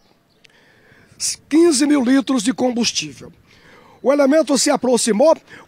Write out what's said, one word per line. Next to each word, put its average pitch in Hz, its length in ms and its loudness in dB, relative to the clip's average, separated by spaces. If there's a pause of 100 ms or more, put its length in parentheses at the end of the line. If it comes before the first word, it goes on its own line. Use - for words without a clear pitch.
(1500)
quinze 302 380 2
mil 285 160 2
litros 262 400 0
de 247 100 -2
combustível. 226 800 -6 (680)
O 247 100 0
elemento 285 460 2
se - 100 -2
aproximou 247 680 0 (320)